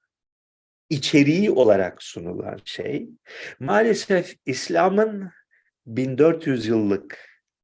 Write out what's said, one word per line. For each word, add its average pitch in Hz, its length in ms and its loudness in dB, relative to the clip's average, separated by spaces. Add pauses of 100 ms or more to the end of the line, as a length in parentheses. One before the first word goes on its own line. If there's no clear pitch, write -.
(880)
içeriği 156 640 2
olarak 98 520 2
sunulan 95 600 -10
şey, - 440 -8 (500)
maalesef 202 760 0 (100)
İslam'ın 190 880 0 (540)
bin 127 320 -4
dört 165 300 4
yüz 120 200 -2
yıllık 104 640 -2 (320)